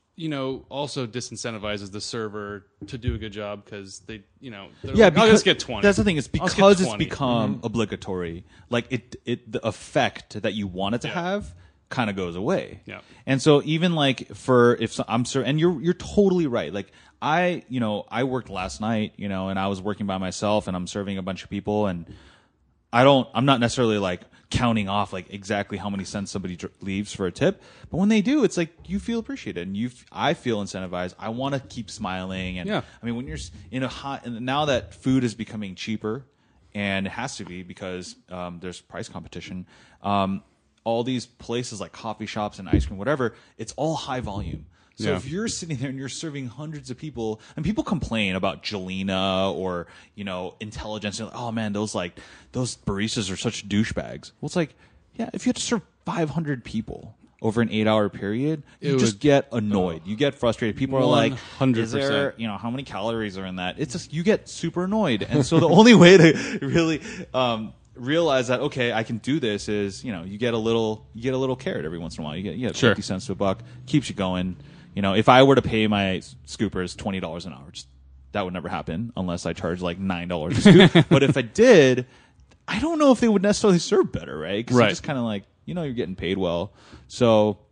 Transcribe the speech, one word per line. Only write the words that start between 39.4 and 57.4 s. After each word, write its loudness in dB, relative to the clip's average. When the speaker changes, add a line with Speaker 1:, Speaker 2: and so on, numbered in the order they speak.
Speaker 2:
um, 0
all 0
these -4
places -8
like -12
coffee -10
shops -6
and -14
ice 0
cream, -10
whatever, -2
it's -12
all -2
high -6
volume. -8
So -4
Speaker 1:
Yeah. 0
Speaker 2:
if -8
you're -6
sitting -8
there -6
and -10
you're -10
serving -10
hundreds -14
of -10
people, -6
and -6
people -2
complain -2
about -2
Jelena -2
or, -6
you -12
know, -8
Intelligence, -8
and, -8
"Oh -8
man, -4
those, -2
like, -4
those -4
baristas -4
are -6
such -6
douchebags." -4
Well, -8
it's -4
like, -2
yeah, -8
if -6
you 2
had 0
to -6
serve -2
five -2
hundred -4
people -8